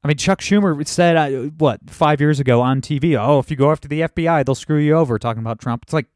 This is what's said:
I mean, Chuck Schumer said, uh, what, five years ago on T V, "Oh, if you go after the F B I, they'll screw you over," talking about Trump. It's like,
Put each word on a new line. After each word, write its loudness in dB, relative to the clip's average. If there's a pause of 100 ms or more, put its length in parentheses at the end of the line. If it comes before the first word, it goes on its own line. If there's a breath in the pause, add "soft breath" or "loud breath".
I -4
mean, 0
Chuck -2
Schumer 0
said, 2
uh, -2 (100)
what, 0
five 0
years 2
ago 4
on 2
T -6
V, 0
"Oh, 2
if -2
you -4
go 2
after -4
the -4
F -4
B -2
I, 2
they'll -2
screw -4
you 2
over," 0
talking -6
about -8
Trump. -8
It's -10
like, -4